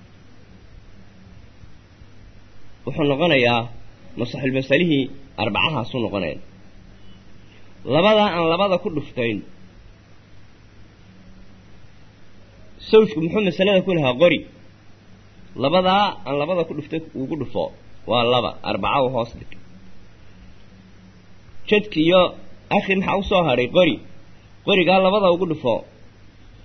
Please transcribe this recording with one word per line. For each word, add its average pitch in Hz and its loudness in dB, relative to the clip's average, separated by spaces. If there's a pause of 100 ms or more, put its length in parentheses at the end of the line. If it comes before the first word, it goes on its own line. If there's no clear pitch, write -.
(2750)
Wuxuu 143 -4
noqonayaa 135 4 (540)
masaxul 135 -4
masalihii 139 2 (300)
arbacahaasuu 117 -2
noqonaya. 92 -2 (1500)
Labadaa 202 4
aan 170 0
labada 185 2
ku 208 -6
dhuftayn. 117 -4 (3500)
Sawjku 220 6
muxuu 165 -2
masalada 190 2
ku 190 -2
lahaa? 139 2
Qori. 147 4 (1120)
Labadaa 185 2 (160)
aan 135 -4
labada 165 0
ku 147 -6
dhuftay 147 -6 (100)
uu 131 -6
ku 165 -4
dhufo. 113 -2 (400)
Waa 117 2
laba. 117 2
Arbaca 104 -2
u 127 2
hoos 120 -2
dhig. - -14 (2250)
Jadki 208 2
iyo 175 6 (460)
akhi 196 0
maxaa 180 0
u 196 -2
soo 185 2
hadhay? 123 2
Qori. 156 4 (680)
Qorigaa 185 4
labada 190 4
ugu 175 2
dhufo. 143 0 (920)